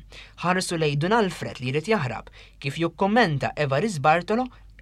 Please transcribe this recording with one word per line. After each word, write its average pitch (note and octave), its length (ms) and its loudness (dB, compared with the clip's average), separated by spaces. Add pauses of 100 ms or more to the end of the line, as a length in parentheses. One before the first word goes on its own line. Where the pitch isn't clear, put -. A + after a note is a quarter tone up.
(360)
Ħarsu F3+ 440 0
lejn D3 240 2
Don F#3+ 80 0
Alfred F#3 480 0
li B2+ 140 -4
jrid D#3 180 -2
jaħrab, B2+ 380 -4 (240)
kif C#3+ 260 -8
jukkummenta E3+ 760 2
Evaris D3+ 460 0
Bartolo F3+ 480 2 (340)